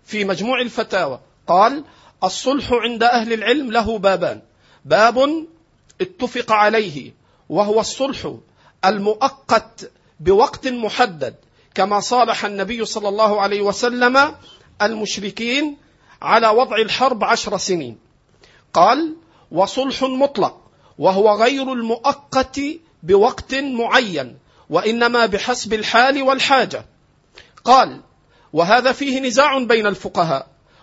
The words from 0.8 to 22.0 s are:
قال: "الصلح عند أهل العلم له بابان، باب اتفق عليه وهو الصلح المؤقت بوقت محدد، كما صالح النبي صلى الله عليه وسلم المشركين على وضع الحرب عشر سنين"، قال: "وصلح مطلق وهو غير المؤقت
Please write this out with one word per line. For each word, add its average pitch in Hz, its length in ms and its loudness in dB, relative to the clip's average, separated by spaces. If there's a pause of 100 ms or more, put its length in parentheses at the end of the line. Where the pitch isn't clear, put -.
قال: 233 380 4 (400)
"الصلح 262 480 -2
عند 233 300 -2
أهل 233 300 2
العلم 226 400 -2
له 220 260 0
بابان، 170 420 0 (440)
باب 240 640 2 (540)
اتفق 240 520 -6
عليه 208 600 0 (360)
وهو 208 320 0
الصلح 262 540 -6 (500)
المؤقت 214 1040 -2 (300)
بوقت 196 480 2
محدد، 214 680 -4 (400)
كما 202 260 0
صالح 233 440 0
النبي 202 400 -6
صلى 208 240 -6
الله 208 320 2
عليه 202 220 0
وسلم 247 720 0 (480)
المشركين 220 920 -4 (460)
على 220 260 4
وضع 226 280 2
الحرب 226 480 0
عشر 208 320 -2
سنين"، 156 420 -6 (760)
قال: 269 420 2 (360)
"وصلح 220 520 -2
مطلق 262 580 -2 (380)
وهو 202 440 4
غير 262 300 0
المؤقت 254 880 -4 (420)